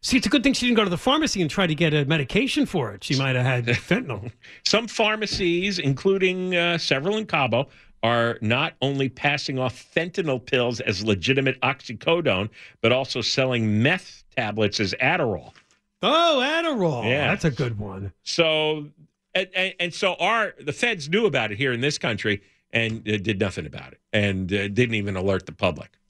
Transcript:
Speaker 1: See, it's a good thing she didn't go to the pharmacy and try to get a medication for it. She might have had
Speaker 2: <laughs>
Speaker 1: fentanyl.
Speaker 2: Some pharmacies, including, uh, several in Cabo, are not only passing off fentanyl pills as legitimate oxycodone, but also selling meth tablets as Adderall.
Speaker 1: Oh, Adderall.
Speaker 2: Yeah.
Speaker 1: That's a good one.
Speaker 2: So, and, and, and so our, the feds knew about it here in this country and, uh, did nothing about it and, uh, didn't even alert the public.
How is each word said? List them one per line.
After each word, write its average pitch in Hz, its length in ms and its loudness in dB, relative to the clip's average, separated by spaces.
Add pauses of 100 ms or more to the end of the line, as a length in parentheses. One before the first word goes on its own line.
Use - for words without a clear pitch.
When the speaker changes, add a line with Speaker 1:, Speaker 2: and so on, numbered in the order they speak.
Speaker 1:
See, - 180 0
it's - 80 0
a - 20 0
good 254 140 4
thing 269 100 4
she 247 140 0
didn't 240 100 4
go 220 80 4
to 185 60 0
the 175 80 -2
pharmacy 262 420 2
and 160 100 0
try 190 180 0
to 160 80 0
get 156 180 2
a 147 100 2
medication 165 640 0
for 123 260 -2
it. 101 120 -16
She 139 120 0
might 131 200 0
have 123 100 2
had 123 200 0
Speaker 2:
<laughs> 120 100 2
Speaker 1:
fentanyl. 139 560 -2 (340)
Speaker 2:
Some 226 220 2
pharmacies, 202 920 0
including, 185 800 2
uh, 170 220 2
several 156 380 0
in 220 100 -4
Cabo, 131 420 0 (340)
are 117 400 2
not 120 400 0
only 139 260 0
passing 143 500 -2
off 127 160 -2 (200)
fentanyl 165 500 -2
pills 120 360 0
as 101 240 -2
legitimate 127 580 0
oxycodone, 127 880 -2 (320)
but 113 100 4
also 139 300 0
selling 117 600 2
meth 165 420 -2 (120)
tablets 107 420 0
as 98 220 0
Adderall. 135 520 0 (500)
Speaker 1:
Oh, 302 420 4
Adderall. 262 600 0
Speaker 2:
Yeah. 131 240 2
Speaker 1:
That's 180 180 0
a 156 40 4
good 120 280 -4
one. 98 340 -8 (120)
Speaker 2:
So, 156 640 0 (460)
and, 185 220 -2
and, 185 240 -2
and 175 140 -4
so 185 260 0
our, 208 400 0
the 143 140 -6
feds 202 340 -2
knew 208 160 2
about 131 260 2
it 101 60 -6
here 131 160 0
in 117 80 -2
this 143 160 0
country 107 460 -2 (280)
and, 113 380 -2
uh, 104 80 0
did 98 240 -2
nothing 95 240 -2
about 65 300 -14
it - 60 -20 (120)
and, 98 400 0
uh, 101 160 -2
didn't 113 280 2
even 101 200 -2
alert 95 300 0
the 80 60 -14
public. 85 400 -2 (180)